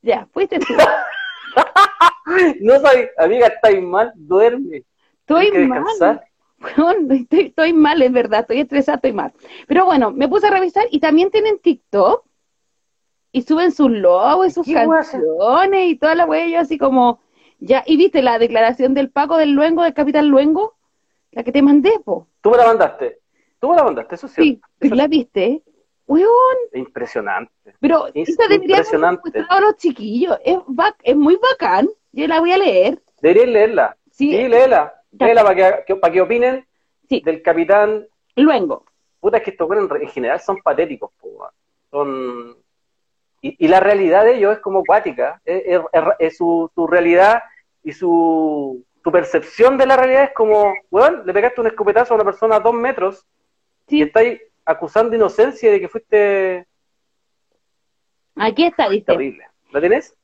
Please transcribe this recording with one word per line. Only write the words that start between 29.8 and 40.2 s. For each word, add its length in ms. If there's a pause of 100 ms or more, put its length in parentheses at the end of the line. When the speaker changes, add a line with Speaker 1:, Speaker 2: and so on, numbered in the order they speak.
Speaker 1:
Es 220
bac-, 360
es 140
muy 200
bacán. 520 (240)
Yo 140
la 140
voy 120
a 60
leer. 440 (180)
Speaker 2:
Deberías 280
leerla. 480 (140)
Speaker 1:
Sí. 200
Speaker 2:
Sí, 180
léela. 460 (180)
Speaker 1:
Ya. 140
Speaker 2:
Léela 180
para 100 (240)
que, 80
que, 100
para 160
que 80
opinen 460 (420)
Speaker 1:
Sí. 160
Speaker 2:
del 180
Capitán 640 (300)
Speaker 1:
Luengo. 480 (360)
Speaker 2:
Puta, 180
es 60
que 60
estos 180
weones 160
en 120
re-, 80
en 60
general 300